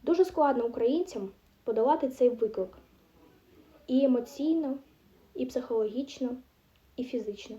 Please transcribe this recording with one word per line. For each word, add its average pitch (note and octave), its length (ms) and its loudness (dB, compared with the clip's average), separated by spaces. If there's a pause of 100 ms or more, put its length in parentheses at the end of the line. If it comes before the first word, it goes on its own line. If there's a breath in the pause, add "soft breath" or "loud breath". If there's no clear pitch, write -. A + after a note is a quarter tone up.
Дуже F4 220 4
складно C4 420 2
українцям A#3 640 -2 (340)
подолати B3+ 440 2
цей B3+ 200 2
виклик. G#3+ 500 -2 (1080)
І C4 180 4
емоційно, C#4 720 0 (560)
і B3+ 120 -4
психологічно, B3 880 -4 (600)
і B3 80 -6
фізично. G#3+ 540 -8